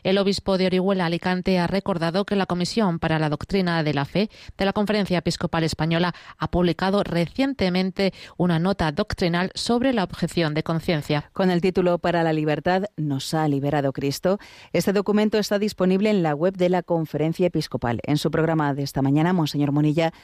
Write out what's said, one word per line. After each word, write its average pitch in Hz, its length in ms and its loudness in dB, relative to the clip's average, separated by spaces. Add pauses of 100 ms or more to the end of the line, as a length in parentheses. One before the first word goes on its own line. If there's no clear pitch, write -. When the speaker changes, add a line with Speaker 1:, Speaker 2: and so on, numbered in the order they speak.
Speaker 1:
el 190 140 2
obispo 196 400 0
de 185 100 2
Orihuela 185 380 0
Alicante 180 540 0
ha 170 60 2
recordado 175 600 -2
que 202 100 -2
la 190 100 0
Comisión 175 540 0
para 160 200 0
la 156 100 0
Doctrina 170 520 0
de 151 120 0
la 143 120 -2
Fe 202 240 -2 (280)
de 196 80 0
la 196 80 2
Conferencia 208 460 0
Episcopal 165 440 -2
Española 165 500 0 (240)
ha 156 140 -4
publicado 180 520 2
recientemente 185 1080 0 (240)
una 170 220 2
nota 180 320 0
doctrinal 175 640 -2
sobre 240 380 0
la 208 100 0
objeción 165 500 -2
de 156 100 -2
conciencia. 151 680 -2
Speaker 2:
Con 185 160 2
el 175 120 2
título 180 380 2
"Para 170 220 0
la 165 120 2
libertad 156 500 0 (140)
nos 143 360 -4
ha 156 140 2
liberado 139 460 0
Cristo", 147 460 -2 (340)
este 175 200 0
documento 208 460 0
está 208 180 -2
disponible 196 540 0
en 202 100 2
la 156 140 0
web 185 220 0
de 180 120 2
la 180 140 0
Conferencia 165 640 0
Episcopal. 120 560 -4
En 147 140 0
su 156 120 -2
programa 156 440 0
de 139 100 -4
esta 139 180 -4
mañana, 151 320 2
Monseñor 143 380 0
Munilla 151 400 2 (120)